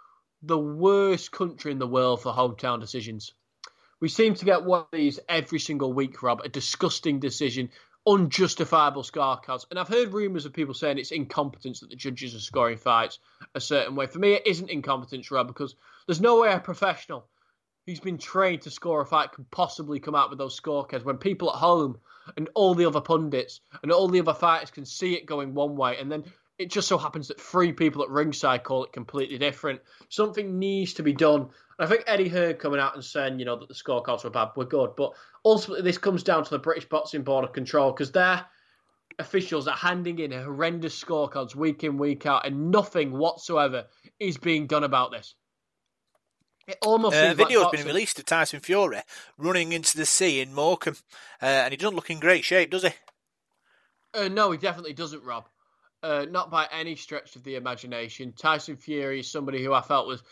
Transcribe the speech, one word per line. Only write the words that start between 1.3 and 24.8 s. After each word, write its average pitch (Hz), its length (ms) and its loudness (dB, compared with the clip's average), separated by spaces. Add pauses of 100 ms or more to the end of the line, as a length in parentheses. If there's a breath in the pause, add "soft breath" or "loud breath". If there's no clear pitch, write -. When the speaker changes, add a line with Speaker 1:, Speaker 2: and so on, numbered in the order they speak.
Speaker 1:
country 160 400 -6
in 135 60 -4
the 127 80 -2
world 127 360 2
for 123 100 -4
hometown 123 480 0
decisions. 110 520 -10 (680 loud breath)
We 160 80 -2
seem 220 260 4
to 185 100 -8
get 180 200 4
one 180 160 4
of 165 100 -14
these 151 380 0
every 165 300 -2
single 139 340 -4
week, 135 300 -2
Rob, 120 220 0
a 143 40 -8
disgusting 143 720 -2
decision, 127 500 -4 (360 soft breath)
unjustifiable 165 960 4
scorecards. 131 680 -4
And 180 80 -8
I've 175 100 -4
heard 220 260 2
rumours 190 320 -4
of 135 60 -12
people 139 220 -4
saying 143 240 -2
it's 127 120 -8
incompetence 139 680 -6
that - 100 -20
the 123 60 -20
judges 127 380 -10
are 110 60 -14
scoring 117 380 0
fights 113 400 2 (360 loud breath)
a 131 60 -6
certain 135 360 0
way. 135 100 -2
For 160 120 -12
me, 202 160 6
it - 120 0
isn't 180 240 -2
incompetence, 135 600 -6
Rob, 131 160 0
because 127 280 -10 (320 soft breath)
there's 165 160 -2
no 233 180 8
way 220 120 6
a 180 80 2
professional 170 640 -6 (600)
who's 165 140 -12
been 175 180 -6
trained 185 440 0
to 151 80 -16
score 160 300 -2
a 139 60 -2
fight 151 260 2
can 135 180 -20
possibly 147 500 -4
come 151 160 -4
out 139 120 4
with 135 120 -10
those 135 180 -6
scorecards 139 460 -4
when 135 140 -4
people 185 320 0
at - 60 -4
home 160 400 4 (400 loud breath)
and 156 200 -6
all 190 180 6
the 175 100 6
other 151 160 4
pundits 147 600 0 (200 loud breath)
and 151 120 2
all 185 160 6
the 180 100 6
other 160 160 2
fighters 160 380 2
can 143 120 -14